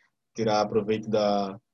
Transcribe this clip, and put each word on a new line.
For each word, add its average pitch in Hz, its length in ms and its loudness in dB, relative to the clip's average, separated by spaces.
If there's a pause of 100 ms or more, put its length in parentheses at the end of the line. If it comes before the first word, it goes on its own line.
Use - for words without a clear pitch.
(340)
tirar 107 340 0
proveito 110 420 -2
da, 101 500 0 (140)